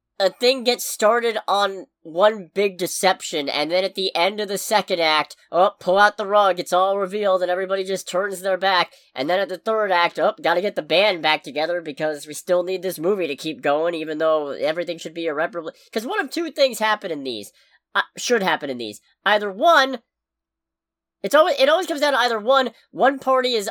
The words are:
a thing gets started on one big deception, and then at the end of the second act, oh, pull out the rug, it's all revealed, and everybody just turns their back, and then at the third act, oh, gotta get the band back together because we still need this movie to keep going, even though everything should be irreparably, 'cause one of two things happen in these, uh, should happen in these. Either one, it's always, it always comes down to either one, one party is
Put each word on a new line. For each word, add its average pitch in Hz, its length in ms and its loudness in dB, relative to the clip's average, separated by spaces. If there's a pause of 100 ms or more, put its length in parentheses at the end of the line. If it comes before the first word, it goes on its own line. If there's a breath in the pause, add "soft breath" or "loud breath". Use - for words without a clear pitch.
(200)
a 190 120 2
thing 254 320 0
gets 240 200 0
started 226 540 2 (100)
on 196 380 0 (160)
one 185 540 0
big 190 240 -2
deception, 175 720 -2
and 147 200 -2
then 180 140 0
at 190 100 -4
the 190 220 -4
end 196 240 0
of 208 80 -4
the 196 100 -4
second 196 420 0
act, 156 360 2 (160 soft breath)
oh, 180 280 4
pull 185 200 2
out 208 180 6
the 214 80 -4
rug, 196 340 4
it's 180 140 -4
all 190 240 2
revealed, 190 460 0
and 180 80 4
everybody 190 320 -2
just 190 260 -6
turns 190 320 -4
their 190 160 -2
back, 185 360 2 (200 soft breath)
and 135 160 -4
then 185 100 2
at 196 100 -2
the 180 100 -10
third 214 320 0
act, 175 260 2
oh, 180 240 0
gotta 170 200 2
get 196 140 -4
the 175 60 -4
band 170 400 2
back 156 220 0
together 160 380 -4
because 156 440 -6
we 151 80 -16
still 180 300 0
need 180 180 -4
this 180 160 -6
movie 175 300 -2
to 143 80 -4
keep 151 260 -8
going, 156 320 0
even 156 240 -6
though 156 340 0
everything 160 460 -4
should 165 160 -12
be 165 140 -6
irreparably, 160 460 -6 (180 soft breath)
'cause 226 160 -6
one 415 120 -4
of 294 120 -6
two 330 180 -6
things 262 300 0
happen 214 320 -2
in 143 120 -8
these, 113 280 -10 (420 soft breath)
uh, 196 80 0 (160)
should 233 240 0
happen 151 300 -2
in 123 80 -8
these. 107 200 -12 (240)
Either 208 280 2
one, 269 500 4 (1200)
it's 196 120 0
always, 320 240 4
it 269 80 6
always 330 200 2
comes 311 120 -4
down 285 140 2
to 240 60 0
either 233 200 0
one, 254 320 2 (200 soft breath)
one 262 280 2
party 254 360 0
is 208 160 -2